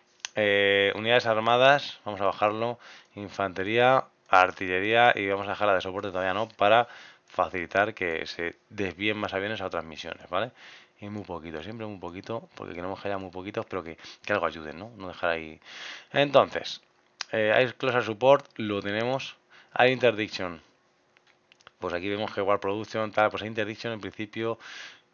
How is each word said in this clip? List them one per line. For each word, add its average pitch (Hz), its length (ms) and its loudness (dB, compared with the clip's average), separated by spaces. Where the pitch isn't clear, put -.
eh, 101 600 4
unidades 117 300 2
armadas, 120 800 4
vamos 101 180 -6
a 101 40 0
bajarlo. 110 520 0
Infantería, 104 880 0
artillería 95 880 4
y 101 120 -2
vamos 98 200 -2
a 101 40 -2
dejarla 101 240 2
de 92 60 2
soporte 95 280 -6
todavía 92 240 -2
no, 107 160 -4
para 113 380 4
facilitar 90 680 0
que 82 320 -4
se 85 320 -8
desvíen 101 480 -4
más 101 160 -6
aviones 98 280 -4
a 92 40 -4
otras 85 200 -6
misiones, 80 440 -14
¿vale? 107 220 -4
Y 104 100 -12
muy 104 140 -10
poquito, 82 380 -10
siempre 110 240 -12
muy 104 140 -12
poquito, 95 560 -12
porque 95 180 -12
queremos 90 280 -10
que 101 80 -6
haya 98 80 -4
muy 95 120 -10
poquitos, 98 360 -10
pero 92 180 -8
que, 80 140 -14
que 104 80 -2
algo 90 120 0
ayuden, 78 340 -6
¿no? 110 180 -14
No 95 120 -12
dejar 87 220 -2
ahí... 80 280 -6
Entonces, 139 680 4
eh, 110 240 2
Air 120 200 2
Closer 123 280 0
Support 120 420 4
lo 104 240 -2
tenemos. 113 540 -4
Air 123 140 6
Interdiction. 104 680 0
Pues 90 140 -4
aquí 87 160 -4
vemos 101 240 -4
que 104 80 -2
War 101 200 2
Production, 107 500 -4
tal, 107 180 4
pues 98 140 -6
Air 107 60 -6
Interdiction 110 420 -6
en 110 80 -8
principio 110 580 -6